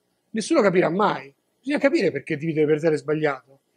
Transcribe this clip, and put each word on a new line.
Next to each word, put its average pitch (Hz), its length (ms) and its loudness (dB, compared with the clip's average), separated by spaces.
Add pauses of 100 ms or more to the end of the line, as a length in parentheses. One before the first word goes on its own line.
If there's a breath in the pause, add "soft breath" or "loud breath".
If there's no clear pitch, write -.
(320)
nessuno 262 300 0
capirà 175 280 4
mai. 156 440 -2 (260)
Bisogna 277 200 -4
capire 269 320 2
perché 143 260 -6
dividere 151 300 0
per 156 120 2
zero 156 140 0
è 151 40 0
sbagliato. 147 600 -4 (180)